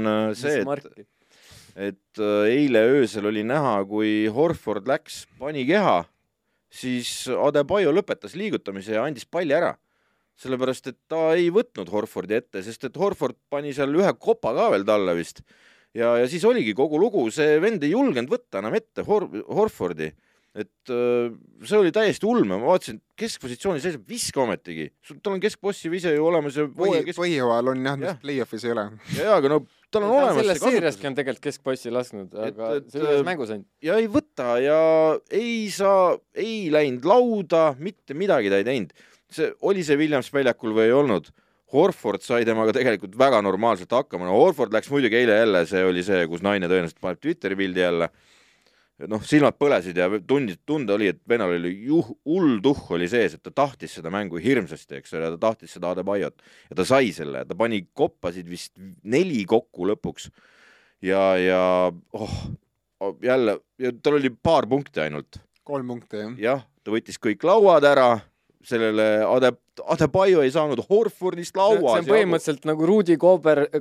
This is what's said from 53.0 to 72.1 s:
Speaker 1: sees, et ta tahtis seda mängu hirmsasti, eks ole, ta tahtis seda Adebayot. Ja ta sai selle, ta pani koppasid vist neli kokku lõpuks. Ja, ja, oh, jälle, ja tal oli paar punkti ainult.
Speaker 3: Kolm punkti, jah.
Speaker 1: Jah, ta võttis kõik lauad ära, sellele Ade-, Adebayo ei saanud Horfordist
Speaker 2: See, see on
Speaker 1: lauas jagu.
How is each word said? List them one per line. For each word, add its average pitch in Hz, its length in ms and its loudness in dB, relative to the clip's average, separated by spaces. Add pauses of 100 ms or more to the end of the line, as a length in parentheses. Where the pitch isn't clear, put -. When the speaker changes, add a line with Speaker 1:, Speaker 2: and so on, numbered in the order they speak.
Speaker 1:
sees, 104 240 0
et - 80 -20
ta - 80 -16
tahtis 131 460 -4
seda 82 180 -10
mängu 92 240 -6
hirmsasti, 80 600 -4
eks - 160 -14
ole, 82 160 -4
ta 85 80 -12
tahtis 110 340 -4
seda 87 160 -6
Adebayot. 92 460 -6 (300)
Ja - 120 -18
ta 92 80 0
sai 131 240 4
selle, 69 320 -8
ta 78 160 -10
pani 110 300 -2
koppasid 90 580 -6
vist - 300 -16 (240)
neli 135 440 -2
kokku 95 460 -2
lõpuks. - 380 -8 (760)
Ja, 95 320 2
ja, 92 280 2 (480)
oh, 101 260 -8 (880)
jälle, 120 320 2 (220)
ja 127 140 -4
tal 143 280 0
oli 135 100 0
paar 120 400 2
punkti 135 320 -2
ainult. 76 380 -8 (200)
Speaker 3:
Kolm 135 280 -8
punkti, 113 320 -12
jah. 113 180 -10
Speaker 1:
Jah, 127 240 -2 (220)
ta 104 100 -4
võttis - 240 -6
kõik 107 240 -2
lauad 170 460 6
ära, 131 220 6 (540)
sellele 110 420 0 (180)
Ade-, 123 280 4 (380)
Adebayo 170 520 4
ei 131 80 2
saanud 143 380 0
Horfordist 185 640 -2
Speaker 2:
See, 190 40 -2
see 202 200 4
on 170 40 -2
Speaker 1:
lauas 123 200 4
jagu. - 100 -2